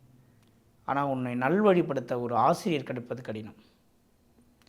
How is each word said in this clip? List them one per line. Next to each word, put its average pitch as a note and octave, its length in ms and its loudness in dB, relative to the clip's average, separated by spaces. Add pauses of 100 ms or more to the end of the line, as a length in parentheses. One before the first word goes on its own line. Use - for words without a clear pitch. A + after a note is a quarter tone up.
(840)
ஆனா C#3 220 -2
உன்னை B2+ 280 -4
நல்வழிப்படுத்த D#3 840 2
ஒரு A#2 160 -2
ஆசிரியர் D3+ 460 2
கிடைப்பது B2 400 -10
கடினம். G#2+ 320 -10 (1160)